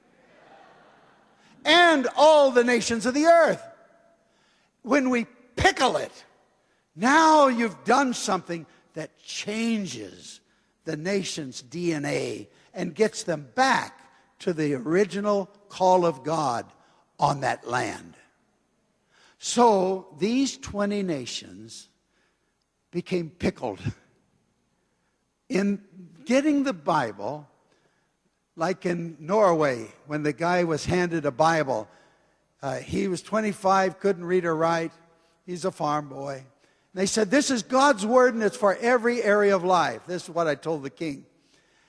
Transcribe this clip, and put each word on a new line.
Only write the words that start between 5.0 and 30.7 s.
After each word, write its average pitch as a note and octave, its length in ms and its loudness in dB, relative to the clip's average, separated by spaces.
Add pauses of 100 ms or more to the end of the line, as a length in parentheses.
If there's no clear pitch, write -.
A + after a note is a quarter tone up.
we A#3+ 160 -2 (300)
pickle C4+ 400 2
it, - 280 -8 (720)
now D4 520 6
you've A3+ 360 -2
done B3+ 300 2
something F3 500 -6 (300)
that D3+ 240 -14
changes G3+ 1200 -8 (440)
the D#3 120 -8
nation's E3+ 640 -6
D E3+ 320 -6
N C#3+ 140 -4
A B2+ 420 -6 (240)
and F3+ 220 -8
gets G#3+ 300 -2
them D3 300 -6
back B3+ 540 -2 (300)
to - 140 -4
the D3+ 220 -2
original F#3 720 0 (220)
call F#3 380 2
of E3 160 -2
God C#3+ 420 -2 (540)
on C#3+ 220 0
that B2 260 -4
land. F#2+ 480 -6 (1200)
So F#3+ 680 2 (120)
these A#3+ 380 -2
twenty G3+ 460 -6
nations A2+ 840 -10 (1040)
became F3 380 -6
pickled A#2+ 500 -6 (1700)
in G3+ 340 -2 (420)
getting C#4+ 380 2
the C4+ 100 -2
Bible, C#3+ 760 -4 (1080)
like E3+ 300 -4
in F3 340 -4
Norway, D#3 680 2 (180)
when D3+ 160 -6
the D3+ 100 0
guy F3 320 0
was D#3+ 200 -2